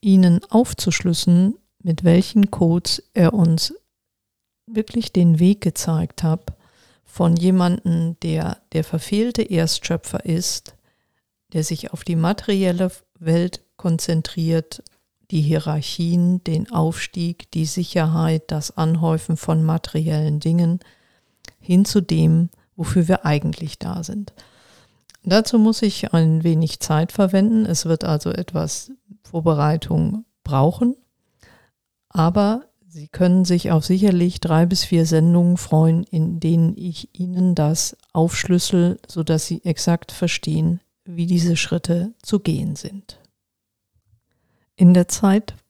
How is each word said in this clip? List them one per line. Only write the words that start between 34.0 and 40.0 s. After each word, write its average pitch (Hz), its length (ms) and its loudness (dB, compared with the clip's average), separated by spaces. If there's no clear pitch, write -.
drei 165 260 2
bis 175 180 0
vier 165 220 2
Sendungen 170 500 4
freuen, 165 460 2
in 165 380 -4
denen 165 360 2
ich - 320 -12
Ihnen 180 360 0
das 160 420 -2
aufschlüssel, 175 960 0
sodass 160 380 -2
Sie - 180 -8
exakt - 480 -2